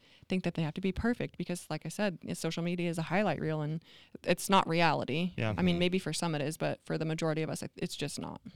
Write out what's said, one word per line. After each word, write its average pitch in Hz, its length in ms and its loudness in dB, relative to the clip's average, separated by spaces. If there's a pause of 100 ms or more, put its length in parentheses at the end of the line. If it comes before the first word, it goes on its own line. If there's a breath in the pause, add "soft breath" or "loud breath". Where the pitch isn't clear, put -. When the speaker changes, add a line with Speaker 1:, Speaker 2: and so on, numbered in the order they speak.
(300 soft breath)
Speaker 1:
think 185 140 2
that 196 120 -2
they 170 60 0
have 156 120 0
to 190 80 -6
be 190 100 2
perfect - 460 -2
because, 175 320 -6
like 156 160 -6
I 165 40 -6
said, 196 320 -2
y-, - 120 -6
social 170 280 -2
media 175 280 0
is 165 80 -2
a 165 60 0
highlight 175 360 2
reel 156 220 0
and 151 200 -2 (440 loud breath)
it's - 240 0
not 196 180 8
reality. 160 680 2
Speaker 2:
Yeah. 110 200 2
Speaker 1:
I 165 40 0
mean, 180 140 4
Speaker 3:
Mm-hmm. 170 40 2
Speaker 1:
maybe 180 200 4
for 151 120 -4
some 160 240 0
it 143 60 -2
is, 147 160 -2
but 147 260 -2
for 160 140 -4
the 160 80 -2
majority 160 380 0
of 147 60 -2
us, 156 140 -6
it, - 140 -8
it's - 180 -6
just - 240 -6
not. - 220 -8 (140)